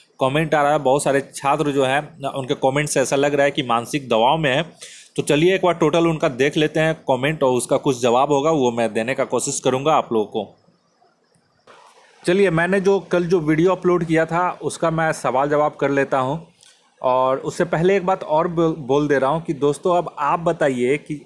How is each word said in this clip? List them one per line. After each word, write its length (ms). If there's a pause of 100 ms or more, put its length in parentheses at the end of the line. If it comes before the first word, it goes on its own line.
(200)
कमेंट 360
आ 60
रहा 100
है, 80
बहुत 240
सारे 160 (160)
छात्र 360
जो 140
हैं 160 (180)
न, 80
उनके 280
कमेंट 340
से 120
ऐसा 140
लग 180
रहा 120
है 60
कि 120
मानसिक 460
दबाव 280
में 140
है। 120 (520)
तो 80
चलिए 320
एक 80
बार 100
टोटल 340
उनका 220
देख 280
लेते 220
हैं 140 (160)
कमेंट 340
और 100
उसका 240
कुछ 240
जवाब 300
होगा 200
वो 200
मैं 220
देने 220
का 100
कोशिश 340
करूँगा 340
आप 200
लोगों 120
को। 300 (1700)
चलिए 260
मैंने 300
जो 220
कल 240
जो 140
वीडियो 320
अपलोड 340
किया 200
था 240 (120)
उसका 300
मैं 220
सवाल 360
जवाब 260
कर 160
लेता 280
हूँ। 280 (540)
और 360
उससे 280
पहले 320
एक 80
बात 180
और 240
बोल, 320
बोल 280
दे 120
रहा 100
हूँ 120
कि 120
दोस्तों, 440
अब 220
आप 200
बताइए 580
कि 280